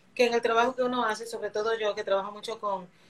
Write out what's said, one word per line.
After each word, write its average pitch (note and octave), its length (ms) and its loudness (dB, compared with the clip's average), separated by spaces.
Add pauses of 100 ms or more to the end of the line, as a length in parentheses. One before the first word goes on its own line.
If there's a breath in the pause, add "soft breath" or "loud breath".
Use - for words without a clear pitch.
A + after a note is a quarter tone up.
(140 soft breath)
que B3 140 4
en A#3 60 0
el A#3 80 2
trabajo A#3 340 4
que B3+ 80 0
uno B3 220 0
hace, G#3+ 200 -2
sobre G#3 240 -6
todo A3 300 -2
yo G#3 160 0
que G#3 80 -4
trabajo G3 300 0
mucho A3 260 -10
con, F#3+ 280 -4 (220 soft breath)